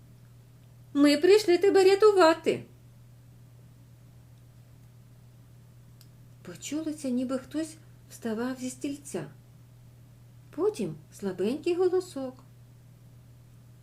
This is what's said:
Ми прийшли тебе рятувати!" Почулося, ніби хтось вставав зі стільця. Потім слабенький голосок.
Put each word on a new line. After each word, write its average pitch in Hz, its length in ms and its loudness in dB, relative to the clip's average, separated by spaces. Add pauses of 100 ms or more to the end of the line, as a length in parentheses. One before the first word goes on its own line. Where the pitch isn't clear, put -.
(960)
Ми 285 220 4
прийшли 359 420 4
тебе 392 260 4
рятувати!" 370 800 4 (3750)
Почулося, 302 680 -10
ніби 254 300 -4
хтось 311 380 -8 (340)
вставав 233 480 -8
зі 254 120 -8
стільця. 277 560 -10 (1200)
Потім 294 440 -4 (180)
слабенький 208 600 -4
голосок. 349 600 -2 (1500)